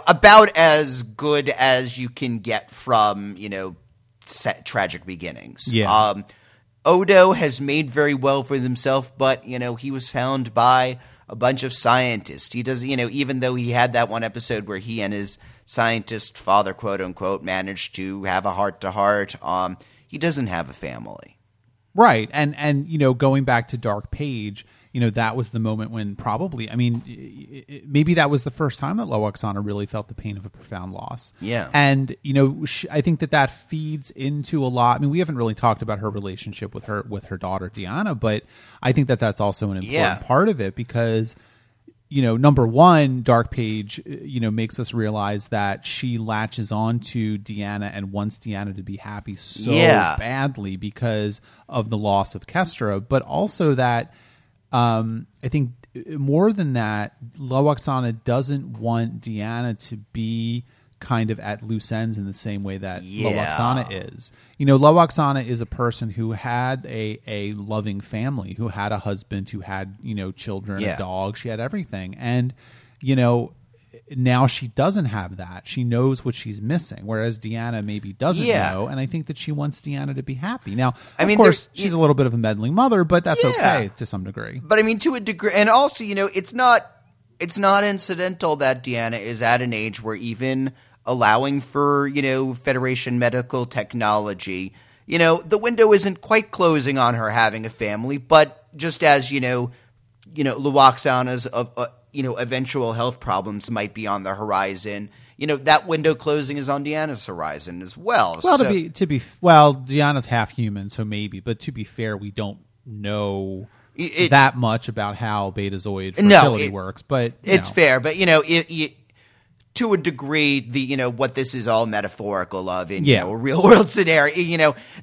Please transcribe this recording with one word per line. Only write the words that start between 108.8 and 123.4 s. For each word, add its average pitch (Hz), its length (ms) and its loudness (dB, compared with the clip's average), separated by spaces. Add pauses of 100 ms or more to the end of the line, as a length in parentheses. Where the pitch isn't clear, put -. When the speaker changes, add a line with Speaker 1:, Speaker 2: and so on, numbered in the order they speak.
Speaker 2:
to 175 180 -2
be 147 100 0
f-, - 240 -8
well, 151 320 8
Deanna's 139 540 -2
half 117 240 0
human, 101 400 -6
so 113 140 -6
maybe. 104 340 -8
But 113 220 -6
to - 100 -10
be 113 140 -10
fair, 110 320 -8
we 104 120 -12
don't 101 300 -8 (260)
know 101 800 -6 (280)
Speaker 1:
It, 165 240 -6
it 175 100 4
Speaker 2:
that 139 280 6
much 113 320 0
about 104 260 -6
how 104 360 -4
Betazoid 98 720 -6
Speaker 1:
No, 202 140 10
Speaker 2:
fertility 135 300 8
Speaker 1:
it, 98 80 -6
Speaker 2:
works. 95 280 -10
But 123 320 -2 (100)
you 196 100 2
Speaker 1:
it's 185 160 2
Speaker 2:
know. - 40 -12
Speaker 1:
fair. 139 260 6
But, 156 180 -2
you 190 80 2
know, 160 200 8
it, 165 240 2
it, 156 240 -4 (840)
to 226 180 2
a 190 40 4
degree, 143 640 0
the, 120 200 -4
you 131 160 -4
know, 127 140 0
what 127 240 -2
this 131 180 -2
is 120 140 -4
all 113 180 2
metaphorical 101 840 -4
of 90 220 -4
in, 98 140 -2
Speaker 2:
Yeah. 123 140 6
Speaker 1:
you 87 80 -4
know, 95 60 -4
a 113 40 -6
real 135 260 0